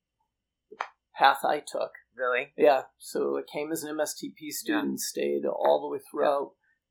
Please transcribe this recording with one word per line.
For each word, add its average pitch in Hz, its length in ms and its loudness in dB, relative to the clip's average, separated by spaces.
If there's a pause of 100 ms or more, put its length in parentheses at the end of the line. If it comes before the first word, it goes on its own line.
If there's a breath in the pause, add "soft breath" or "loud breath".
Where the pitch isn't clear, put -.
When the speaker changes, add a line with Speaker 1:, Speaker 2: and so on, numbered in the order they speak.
(720)
Speaker 1:
the - 60 -20 (360)
path 139 300 4
I 147 160 2
took. - 320 -6 (240)
Speaker 2:
Really? 127 420 -2
Speaker 1:
Yeah. 143 260 6 (140)
So 139 400 -2
I 135 120 -4
came 151 220 -6
as 160 120 -4
an 151 80 -8
M 156 80 -4
S 147 160 -2
T - 200 -12
P 156 120 -16
Speaker 2:
Yeah. 147 40 -10
Speaker 1:
student, 135 480 -4
stayed 143 460 -2
all 147 340 2
the 147 80 -8
way 143 160 -6
Speaker 2:
Yeah. - 60 -20
Speaker 1:
throughout, 143 460 -2 (360)